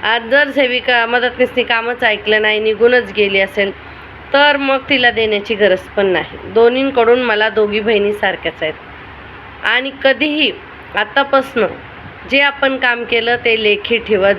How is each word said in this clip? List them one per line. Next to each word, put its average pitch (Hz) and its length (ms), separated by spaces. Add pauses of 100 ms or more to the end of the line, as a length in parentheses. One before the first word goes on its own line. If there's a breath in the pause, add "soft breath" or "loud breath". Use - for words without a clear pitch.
आज 226 180
जर 277 280
सेविका 247 560
मदतनीसनी 247 560
कामच 240 420
ऐकलं 214 380
नाही, 214 180
निघूनच 220 560
गेली 202 240
असेल, 196 300 (640 loud breath)
तर 285 240
मग 269 220 (100)
तिला 247 220
देण्याची 220 440
गरज 190 240
पण - 280
नाही. 165 380
दोन्हींकडून 240 800
मला 220 260
दोघी 214 320
बहिणी 208 320
सारख्याच 185 500
आहेत. 156 120 (920)
आणि 254 260 (120)
कधीही 285 500 (440)
आतापासनं 262 680 (640)
जे 277 100
आपण 277 360
काम 240 280
केलं 233 320
ते 226 260
लेखी 208 360
ठेवत 196 400